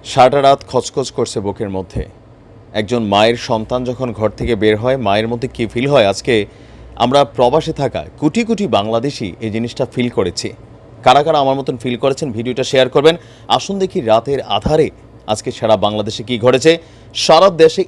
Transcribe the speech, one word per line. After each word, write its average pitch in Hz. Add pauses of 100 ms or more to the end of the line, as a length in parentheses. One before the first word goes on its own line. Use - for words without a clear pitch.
সারাটা 131
রাত 139
খচখচ -
করছে 117
বুকের 101
মধ্যে। 95 (680)
একজন 110
মায়ের 107
সন্তান 120
যখন 123
ঘর 107
থেকে 117
বের 107
হয়, 123
মায়ের 110
মধ্যে 120
কী 120
ফিল 151
হয়, 135
আজকে 104 (500)
আমরা 131
প্রবাসে 151
থাকা 123 (120)
কোটি 156
কোটি 208
বাংলাদেশি 113
এই 113
জিনিসটা 117
ফিল 123
করেছি। 98 (500)
কারা 135
কারা 156
আমার 135
মতন 135
ফিল 123
করেছেন, 135
ভিডিওটা 117
শেয়ার 131
করবেন। 147 (320)
আসুন 196
দেখি 185
রাতের 117
আধারে 123 (380)
আজকে 110
সারা 110
বাংলাদেশে 107
কী 117
ঘটেছে। 131 (360)
সারা 170
দেশে 160